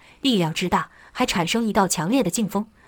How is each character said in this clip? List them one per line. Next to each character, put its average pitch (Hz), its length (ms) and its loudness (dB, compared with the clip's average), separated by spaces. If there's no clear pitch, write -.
力 254 160 2
量 165 160 2
之 185 160 -4
大， 180 200 0
还 - 140 0
产 247 200 0
生 233 180 -2
一 214 100 -2
道 202 120 4
强 170 240 -2
烈 254 140 2
的 175 60 0
劲 214 180 -2
风， 202 180 -2